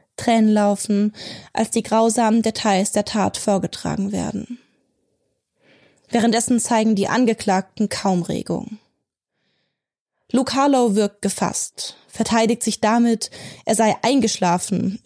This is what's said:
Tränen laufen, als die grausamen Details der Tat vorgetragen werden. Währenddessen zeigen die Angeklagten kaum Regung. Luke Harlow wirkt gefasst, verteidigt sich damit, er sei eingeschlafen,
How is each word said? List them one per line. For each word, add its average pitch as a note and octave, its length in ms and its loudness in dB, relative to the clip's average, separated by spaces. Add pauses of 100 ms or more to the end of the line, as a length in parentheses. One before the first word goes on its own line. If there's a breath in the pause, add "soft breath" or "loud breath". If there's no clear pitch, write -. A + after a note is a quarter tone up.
(160 soft breath)
Tränen A3 360 2
laufen, G#3 640 0 (380 loud breath)
als A3 180 -2
die A3+ 120 -2
grausamen A3+ 600 2
Details G#3 500 0
der G#3 120 0
Tat G3 320 -2
vorgetragen G3 760 -4
werden. - 460 -8 (1500 soft breath)
Währenddessen A#3 500 0
zeigen A3 360 2
die G3 120 0
Angeklagten G#3+ 800 0
kaum F3+ 340 0
Regung. - 560 -6 (1500)
Luke B3+ 220 0
Harlow C4 420 4
wirkt G3+ 260 0
gefasst, - 720 -4 (120)
verteidigt A3+ 540 0
sich - 180 -4
damit, A#3 500 2 (340 loud breath)
er A3 120 0
sei G#3+ 260 2
eingeschlafen, F#3+ 1040 0